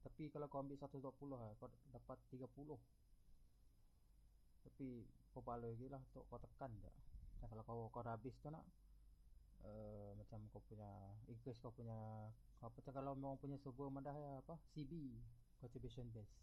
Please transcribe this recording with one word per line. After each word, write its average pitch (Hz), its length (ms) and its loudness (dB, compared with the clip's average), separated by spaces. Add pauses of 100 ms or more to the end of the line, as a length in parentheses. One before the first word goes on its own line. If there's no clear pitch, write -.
Tapi 151 240 2
kalau 147 160 4
kau 139 160 6
ambil 139 160 4
seratus 139 240 2
dua 135 80 4
puluh 139 240 2
lah, 113 240 2
kau 127 80 0 (240)
dapat 123 240 -2 (160)
tiga 127 160 0
puluh. 143 320 -2 (1800)
Tapi 127 400 0 (320)
kau 123 80 -2
baloi 117 320 4
lagi 127 160 0
lah 135 80 0
untuk 131 320 -6
kau 120 80 0
tekan 120 400 0
je. - 80 -2 (480)
Macam 123 160 0
kalau 110 160 0
kau, 117 240 4
kau 120 160 2
dah 117 80 6
habis 113 240 2
tu 151 160 0
nak, 165 80 -4 (1040)
eh, 104 480 0
macam 107 400 -2
kau 104 80 -2
punya, 107 240 -2 (400)
increase 117 320 0
kau 117 160 -2
punya, 110 560 2 (320)
apa 117 160 -2
tu 127 160 0
kalau 135 240 6
memang 139 160 6
punya 139 240 2
server 135 320 2
madah 139 240 4
ya, 143 320 2
apa, 170 80 2 (160)
C 151 160 4
B, 135 320 2 (400)
contribution 120 560 2
base. 107 280 -2